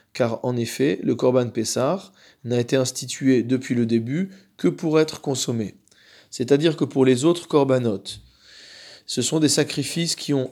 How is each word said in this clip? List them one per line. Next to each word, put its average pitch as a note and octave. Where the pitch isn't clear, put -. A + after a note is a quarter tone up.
car A#2
en B2
effet, C3+
le B2+
Korban B2
Pessah B2
n'a A#2+
été A#2+
institué C3
depuis B2+
le A#2+
début A#2+
que F3
pour D#3
être D#3
consommé. B2
C'est-à-dire C#3+
que D3
pour C3
les B2+
autres E3+
Korbanot, B2+
ce -
sont D#3
des D3+
sacrifices D#3
qui -
ont C3